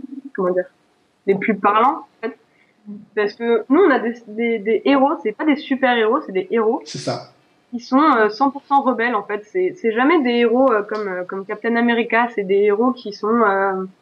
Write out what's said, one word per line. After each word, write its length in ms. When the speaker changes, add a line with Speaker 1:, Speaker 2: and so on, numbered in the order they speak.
Speaker 1:
comment 180
dire, 120
les 80
plus 220
parlants, 500
en 60
fait. 80
Parce 180
que 340
nous, 120
on 100
a 80
des, 160
des, 320
des 240
héros, 260
c'est 100
pas 120
des 120
super-héros, 680
c'est 80
des 200
héros. 320
Speaker 2:
C'est 140
ça. 340
Speaker 1:
Qui 80
sont, 200
euh, 280
cent 220
pour 140
cent 160
rebelles, 360
en 80
fait. 200
C'est, 320
c'est 160
jamais 300
des 80
héros, 420
euh, 120
comme, 240
euh, 160
comme 200
Captain 300
America, 600
c'est 100
des 140
héros 340
qui 200
sont, 300
euh, 420